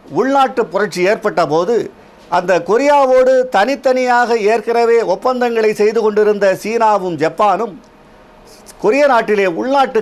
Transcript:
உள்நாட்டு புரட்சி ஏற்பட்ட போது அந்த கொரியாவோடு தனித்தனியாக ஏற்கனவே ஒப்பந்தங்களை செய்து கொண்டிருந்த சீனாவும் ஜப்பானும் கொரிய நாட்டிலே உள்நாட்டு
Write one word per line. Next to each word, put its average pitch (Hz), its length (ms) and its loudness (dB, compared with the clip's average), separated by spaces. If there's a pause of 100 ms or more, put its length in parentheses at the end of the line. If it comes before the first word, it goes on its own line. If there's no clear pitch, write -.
(200)
உள்நாட்டு 262 460 0
புரட்சி 180 360 -4 (100)
ஏற்பட்ட 202 340 -2
போது 180 300 0 (600)
அந்த 180 160 0 (160)
கொரியாவோடு 262 680 2 (220)
தனித்தனியாக 247 720 0 (220)
ஏற்கனவே 233 440 0 (180)
ஒப்பந்தங்களை 233 580 -2
செய்து 214 300 0
கொண்டிருந்த 208 440 0 (160)
சீனாவும் 208 600 0
ஜப்பானும் 202 520 -2 (1080)
கொரிய 254 300 2
நாட்டிலே 208 340 0 (140)
உள்நாட்டு 254 420 0